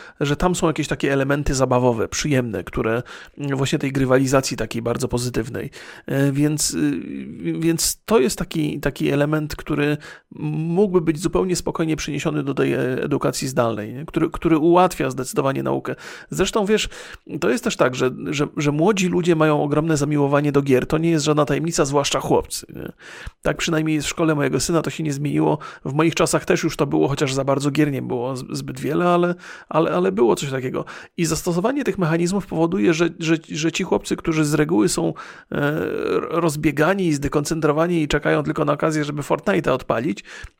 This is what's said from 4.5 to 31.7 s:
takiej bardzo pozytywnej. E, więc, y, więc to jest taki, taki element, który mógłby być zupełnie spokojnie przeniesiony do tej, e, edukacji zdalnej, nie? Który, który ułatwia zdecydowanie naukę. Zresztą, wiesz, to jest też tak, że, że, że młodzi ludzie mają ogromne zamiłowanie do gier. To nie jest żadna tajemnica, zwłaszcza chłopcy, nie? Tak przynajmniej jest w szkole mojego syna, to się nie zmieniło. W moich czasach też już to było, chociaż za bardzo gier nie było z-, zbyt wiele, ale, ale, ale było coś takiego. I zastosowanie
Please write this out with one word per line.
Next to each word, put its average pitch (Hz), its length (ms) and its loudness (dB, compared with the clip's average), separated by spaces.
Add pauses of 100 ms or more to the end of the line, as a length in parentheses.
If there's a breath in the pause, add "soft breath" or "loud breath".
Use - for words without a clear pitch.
takiej 113 240 -4
bardzo 120 260 -2
pozytywnej. 120 600 -4 (360 loud breath)
E, 139 260 2
więc, 147 420 0
y, 147 280 -2 (580)
więc 165 460 0
to 220 140 4
jest 240 200 0
taki, 156 400 -4
taki 147 300 -2
element, 147 460 2
który 147 420 -2 (800 loud breath)
mógłby 185 260 4
być 160 180 0
zupełnie 180 360 0
spokojnie 160 400 -2
przeniesiony 147 480 -4
do 139 100 -4
tej, 139 200 0
e, 131 60 0
edukacji 135 680 -2
zdalnej, 117 460 -2
nie? 143 120 -12
Który, 160 240 0
który 160 280 2
ułatwia 170 520 4
zdecydowanie 135 540 -2
naukę. 131 320 -4 (340 loud breath)
Zresztą, 190 360 0
wiesz, 208 240 2 (520 loud breath)
to 185 80 2
jest 240 140 0
też 208 140 -2
tak, 127 180 2
że, 131 160 2 (180)
że, 147 180 0 (100)
że 147 140 2
młodzi 180 360 2
ludzie 175 280 2
mają 151 280 4
ogromne 151 340 2
zamiłowanie 143 540 2
do 143 100 4
gier. 127 260 4
To 156 100 2
nie 165 140 2
jest 147 140 2
żadna 151 200 4
tajemnica, 147 400 0
zwłaszcza 139 340 0
chłopcy, - 460 0 (100)
nie? - 160 -12 (500 loud breath)
Tak 151 160 -2
przynajmniej 156 380 0
jest 143 120 -2
w - 20 -4
szkole 160 260 0
mojego 143 240 0
syna, 165 220 2
to - 80 -4
się 165 140 -6
nie 147 100 -2
zmieniło. 147 440 0 (280 loud breath)
W - 80 -4
moich 156 220 2
czasach 160 300 2
też 180 180 2
już 160 140 -2
to 147 100 2
było, 156 200 2
chociaż 139 260 -2
za 135 100 -2
bardzo 139 280 0
gier 147 200 2
nie 127 100 -4
było 123 340 -4
z-, 127 160 -10
zbyt 135 280 -8
wiele, 151 300 0
ale, 175 260 2 (340 loud breath)
ale, 160 220 2
ale 185 200 2
było 220 240 4
coś 139 160 -4
takiego. 131 340 -4 (320 loud breath)
I 170 80 0
zastosowanie 180 580 0